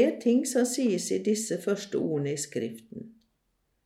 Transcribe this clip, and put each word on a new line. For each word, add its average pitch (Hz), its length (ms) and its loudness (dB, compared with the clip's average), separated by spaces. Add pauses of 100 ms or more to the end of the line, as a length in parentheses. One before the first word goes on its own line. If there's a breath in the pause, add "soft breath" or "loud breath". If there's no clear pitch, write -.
(220)
ting 240 240 4
som 247 220 2
sies 208 480 0
i 190 80 -2
disse 214 400 0
første - 340 -2
ordene 151 380 -2
i 147 60 -6
Skriften. - 680 -8 (800)